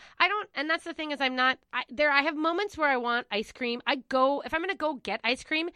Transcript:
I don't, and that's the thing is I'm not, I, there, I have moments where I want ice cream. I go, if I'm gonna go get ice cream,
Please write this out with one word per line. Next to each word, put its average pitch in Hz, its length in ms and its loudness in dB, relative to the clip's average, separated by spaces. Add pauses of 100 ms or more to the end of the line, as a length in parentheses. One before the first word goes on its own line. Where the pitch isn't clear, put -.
(200)
I 349 80 4
don't, 415 260 -4
and 285 140 -4
that's 330 160 0
the 330 80 -8
thing 302 200 -6
is 285 80 -4
I'm 262 160 0
not, 254 220 2 (140)
I, 254 160 -4
there, 294 220 2
I 277 120 6
have 302 140 0
moments 339 400 0
where 302 140 2
I 262 80 4
want 240 320 -2
ice 208 220 -4
cream. 240 340 -4
I 277 100 2 (140)
go, 269 340 2
if - 80 -10
I'm 320 80 0
gonna 370 140 -2
go 302 200 -2
get 226 300 -6
ice 247 180 0
cream, 320 340 -2